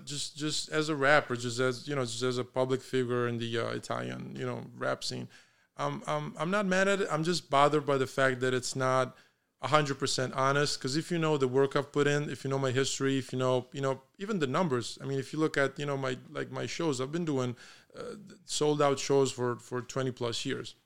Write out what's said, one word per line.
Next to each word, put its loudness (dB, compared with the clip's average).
just, -8
just -4
as 0
a 0
rapper, 4
just -2
as, 0
you -4
know, 0
just -6
as 0
a -2
public 0
figure 0
in -2
the, -2
uh, -2
Italian, -6
you -6
know, -6
rap -4
scene. -8
I'm, -4
I'm, -4
I'm -2
not 0
mad 4
at 4
it. -2
I'm 0
just -2
bothered 6
by 4
the 0
fact 2
that 2
it's -2
not 2
a -2
hundred 4
percent -2
honest. 2
'Cause -2
if -4
you 0
know 2
the 4
work 2
I've 0
put 4
in, 2
if -8
you -2
know 0
my 0
history, 2
if -6
you -2
know, 2
you -8
know, -2
even -2
the 2
numbers. 0
I -10
mean, -2
if -6
you -4
look 0
at, 2
you -4
know, -2
my, -4
like, -8
my -6
shows, -2
I've -6
been -2
doing, 0
uh, -10
sold 2
out 4
shows 4
for, -2
for -8
twenty -4
plus -4
years, -6